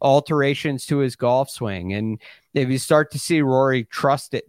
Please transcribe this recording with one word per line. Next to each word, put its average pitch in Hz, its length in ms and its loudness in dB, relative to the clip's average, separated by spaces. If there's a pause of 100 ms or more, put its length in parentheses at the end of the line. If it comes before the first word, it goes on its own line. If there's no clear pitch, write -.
alterations 139 880 2
to 143 120 0
his 131 160 0
golf 127 340 0
swing. 95 440 -6
And 110 280 -4 (320)
if 131 160 0
you 131 80 0
start 151 340 2
to 143 80 -8
see 160 220 0
Rory 131 420 2
trust - 500 -2
it 123 160 -6